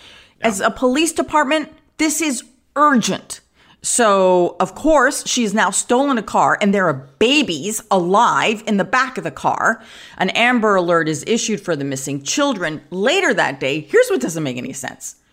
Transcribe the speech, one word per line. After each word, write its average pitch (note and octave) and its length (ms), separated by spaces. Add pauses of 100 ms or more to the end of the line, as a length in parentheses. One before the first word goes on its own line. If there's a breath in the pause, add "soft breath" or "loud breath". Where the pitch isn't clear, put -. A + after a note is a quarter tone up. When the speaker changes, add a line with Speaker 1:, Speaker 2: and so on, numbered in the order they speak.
(380 loud breath)
Speaker 1:
Yeah. - 100
Speaker 2:
As G3 120
a - 100
police C4+ 420
department, D4+ 560 (300)
this D#4 240
is C#4+ 220 (320)
urgent. C4+ 640 (440 soft breath)
So, F#3 760
of F3+ 160
course, C#4 500
she's A3 260
now G3 180
stolen C4 460
a G#3 60
car D3+ 380
and G3+ 120
there G3 140
are C#3 220 (100)
babies G#3+ 720
alive F#3+ 760
in G#3+ 100
the F#3 80
back B3+ 340
of E3+ 60
the D#3+ 80
car. F#3 500 (360 loud breath)
An F#3 120
Amber A3 460
Alert E3+ 320
is D3+ 180
issued A3 340
for F3 140
the C#3 100
missing C#3 380
children. F3+ 580 (100)
Later C4+ 440
that C#3+ 240
day, D3 220
here's B4 280
what F4+ 120
doesn't E3 240
make B2+ 120
any B2 160
sense. - 440 (160)